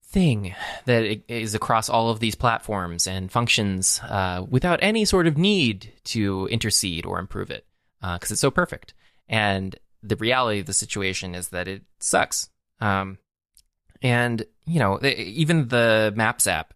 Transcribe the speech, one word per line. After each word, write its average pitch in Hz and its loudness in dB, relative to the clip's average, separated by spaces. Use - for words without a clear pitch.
thing 110 2
that 117 4
i-, 104 -2
is 113 -4
across 110 0
all 113 2
of 110 -2
these 113 0
platforms 98 -2
and 92 -6
functions, 101 0
uh, 92 -2
without 165 2
any 214 2
sort 180 2
of 151 2
need 160 0
to 98 -2
intercede 101 -2
or 87 -4
improve 98 -8
it, - -12
uh, 87 -6
'cause - -8
it's 101 -2
so 139 2
perfect. - -4
And 98 0
the 104 -2
reality 117 2
of 85 -8
the 98 -6
situation 95 -4
is 90 -10
that 90 -6
it 98 -10
sucks. - 0
Um, 95 -2
and, 120 2
you 165 0
know, 98 2
e-, 139 2
even 139 0
the 113 4
Maps 113 2
app 80 -2